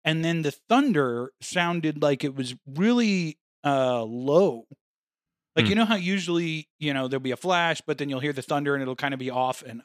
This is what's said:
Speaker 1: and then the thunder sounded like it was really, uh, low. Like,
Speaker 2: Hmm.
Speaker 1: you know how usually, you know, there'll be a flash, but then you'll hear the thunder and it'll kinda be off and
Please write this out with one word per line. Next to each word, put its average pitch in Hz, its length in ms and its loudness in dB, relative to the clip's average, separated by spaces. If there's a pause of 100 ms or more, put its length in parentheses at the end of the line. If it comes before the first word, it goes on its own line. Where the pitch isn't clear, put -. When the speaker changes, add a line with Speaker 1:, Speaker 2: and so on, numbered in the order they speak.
Speaker 1:
and 160 200 0
then 165 180 0
the 147 80 0
thunder 147 800 2 (100)
sounded 170 640 -2
like 143 220 2
it 139 100 -4
was 127 220 -8 (100)
really, 190 720 0 (260)
uh, 131 380 2
low. 127 640 2 (880)
Like, 165 80 6
Speaker 2:
Hmm. 208 60 4
Speaker 1:
you 196 40 2
know 226 100 4
how 214 120 2
usually, 170 720 -2 (100)
you 151 160 -2
know, 131 140 -2
there'll 135 120 -4
be 127 120 -2
a 117 40 -4
flash, 170 480 0
but 151 140 -4
then 143 100 -4
you'll 135 120 -4
hear 147 120 -2
the 135 80 -8
thunder 143 340 -2
and 139 80 -2
it'll 131 120 -4
kinda 139 220 -4
be 127 140 -6
off 127 320 -2
and 117 220 -14